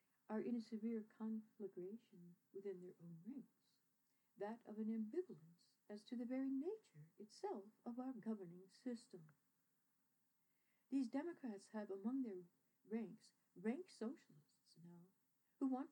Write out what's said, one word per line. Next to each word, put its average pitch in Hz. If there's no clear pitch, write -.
are 220
in 240
a 226
severe 220
conflagration 214
within 196
their 180
own 170
ranks, -
that 214
of 214
an 220
ambivalence 220
as 214
to 240
the 240
very 269
nature 269
itself 214
of 233
our 254
governing 190
system. 226
These 262
Democrats 269
have 208
among 233
their 185
ranks 220
rank 233
socialists -
now, 175
who 277
want 262